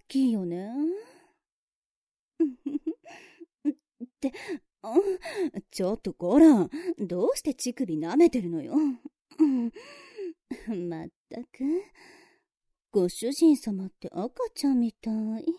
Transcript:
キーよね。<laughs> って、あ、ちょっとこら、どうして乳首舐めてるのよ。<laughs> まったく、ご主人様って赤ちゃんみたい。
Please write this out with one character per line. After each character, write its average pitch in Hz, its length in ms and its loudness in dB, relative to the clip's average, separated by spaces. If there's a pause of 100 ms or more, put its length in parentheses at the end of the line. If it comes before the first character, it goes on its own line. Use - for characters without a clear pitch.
キ 269 200 2
ー 233 40 4
よ 196 140 -2
ね。 180 240 -6 (1700)
<laughs> 330 60 2 (1200)
っ - 400 -8 (120)
て、 269 120 -4 (520)
あ、 220 100 -10 (800)
ち - 120 -6
ょ 196 120 -2
っ - 60 -10
と 180 120 -8
こ 180 240 0
ら、 285 320 10 (300)
ど 180 280 -2
う 539 80 0
し - 60 -6
て 285 140 -4
乳 240 180 -6
首 180 240 -4
舐 165 180 -4
め 330 140 8
て 254 120 0
る 175 80 -6
の 165 120 -4
よ。 - 140 -8 (560)
<laughs> 254 420 2 (1160)
ま 165 160 -10
っ - 40 -14 (200)
た 247 160 -12
く、 320 380 -4 (1080)
ご 185 180 2
主 240 220 -4
人 302 260 6
様 190 300 -6
っ - 20 -14
て - 240 -16
赤 330 400 -6
ち - 120 -4
ゃ 277 80 4
ん 247 60 4
み 233 140 0
た - 160 -10 (300)
い。 254 60 -14 (140)